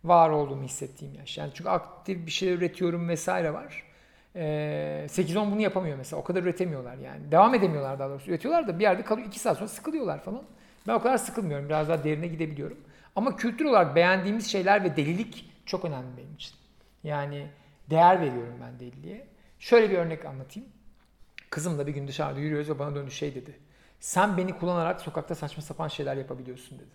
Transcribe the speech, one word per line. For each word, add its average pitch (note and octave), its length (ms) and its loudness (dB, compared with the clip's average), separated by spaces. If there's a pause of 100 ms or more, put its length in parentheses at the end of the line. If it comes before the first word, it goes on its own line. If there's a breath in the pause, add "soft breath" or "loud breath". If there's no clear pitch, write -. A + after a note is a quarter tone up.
Var E3 260 8
olduğumu C#3 340 0
hissettiğim C#3 520 -10
yaş. C#3+ 220 -12
Yani D3+ 160 -8
çünkü F3 160 -6
aktif F3+ 560 -4
bir D#3+ 60 -10
şey F#3 180 0
üretiyorum E3+ 600 -2
vesaire E3+ 440 0
var. - 300 -10 (520 soft breath)
Ee, D3+ 760 -4
sekiz E3+ 280 0
on G#3 140 2
bunu G#3 100 0
yapamıyor F#3 360 0
mesela. C#3+ 240 -8
O - 20 -10
kadar F3+ 200 -2
üretemiyorlar D3+ 540 -4
yani. C#3 340 -8
Devam G#3+ 240 10
edemiyorlar C#3+ 440 2
daha C3+ 100 -4
doğrusu. C#3 220 -8
Üretiyorlar C#4+ 360 0
da E3+ 120 -4
bir G#3 40 4
yerde F#3+ 180 4
kalıyor. G#3+ 260 -4
İki - 120 -12
saat F#3 180 0
sonra G#3+ 100 -6
sıkılıyorlar A3+ 560 -6
falan. A3 200 -8 (440 soft breath)
Ben A3 60 2
o A3 80 2
kadar B3 160 4
sıkılmıyorum. D3+ 520 -4
Biraz D#3 200 2
daha D#3 140 2
derine D3+ 240 0
gidebiliyorum. D#3 500 -6 (380 loud breath)
Ama A#3 200 0
kültür A#3+ 300 -2
olarak F3+ 300 6
beğendiğimiz F#3+ 560 4
şeyler F#3+ 320 4
ve E3 120 0
delilik E3 560 -4 (140)
çok F#3 200 -4
önemli B2+ 320 -8
benim C3+ 180 -18
için. - 200 -16 (480 soft breath)
Yani C#3+ 440 -4 (420 soft breath)
değer F3 320 8
veriyorum A#2+ 400 -2
ben B2 180 -16
deliliğe. C#3+ 480 -14 (320 soft breath)
Şöyle A3+ 300 8
bir F#3+ 80 2
örnek E3 280 -2
anlatayım. C#3+ 440 -14 (800)
Kızımla D3+ 380 -2
bir D3 60 -4
gün C#3 140 -6
dışarıda C#3 320 -4
yürüyoruz D3 300 -2
ve C#3 100 -2
bana C#3+ 160 -4
döndü C#3 160 -8
şey C#3+ 240 -6
dedi. - 240 -14 (400 soft breath)
"Sen - 380 2
beni F#3 220 -2
kullanarak E3+ 420 0
sokakta - 340 -6
saçma D3 280 -10
sapan - 240 -8
şeyler C#3 280 -4
yapabiliyorsun." C3 640 -12
dedi. - 160 -20